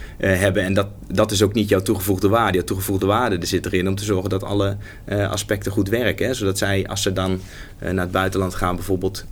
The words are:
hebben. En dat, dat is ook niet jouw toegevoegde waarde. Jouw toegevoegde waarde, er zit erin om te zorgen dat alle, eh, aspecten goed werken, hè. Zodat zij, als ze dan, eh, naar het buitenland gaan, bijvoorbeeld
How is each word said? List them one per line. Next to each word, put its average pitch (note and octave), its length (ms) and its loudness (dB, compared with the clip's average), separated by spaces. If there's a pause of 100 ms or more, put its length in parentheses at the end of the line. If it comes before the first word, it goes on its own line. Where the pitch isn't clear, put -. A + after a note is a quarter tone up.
(180)
hebben. F#2+ 460 4
En F#2+ 100 0
dat, G2+ 140 2 (200)
dat G#2+ 240 2
is G2+ 120 2
ook G#2 100 4
niet G#2+ 160 2
jouw F#2+ 120 4
toegevoegde G2 460 0
waarde. G2+ 300 4
Jouw F2 100 0
toegevoegde F#2+ 380 -2
waarde, G#2+ 320 2
er F2 100 -4
zit F2+ 180 0
erin F#2 220 0
om F#2+ 80 0
te G2 80 -4
zorgen G2 260 0
dat F#2+ 140 -2
alle, G2+ 340 0 (280)
eh, G2+ 260 0
aspecten G2+ 400 -2
goed G2 180 0
werken, A2 380 0
hè. C3 60 0
Zodat G2 240 -2
zij, G2 300 0
als - 140 -4
ze G2 120 0
dan, F#2 260 0 (400)
eh, - 120 -4
naar F#2 120 0
het F2 100 -4
buitenland F#2+ 420 0
gaan, F2+ 200 0
bijvoorbeeld F#2 560 -4